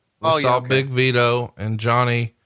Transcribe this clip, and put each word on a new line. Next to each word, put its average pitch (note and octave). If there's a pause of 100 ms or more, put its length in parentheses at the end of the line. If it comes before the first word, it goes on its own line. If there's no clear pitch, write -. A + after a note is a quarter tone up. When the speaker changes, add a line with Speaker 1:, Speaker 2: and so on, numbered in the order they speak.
(200)
Speaker 1:
We D#3+
Speaker 2:
Oh, D#3+
yeah, C#3
Speaker 1:
saw B2+
Speaker 2:
okay. B2
Speaker 1:
Big C3+
Vito B2
and G#2+
Johnny. A#2+ (120)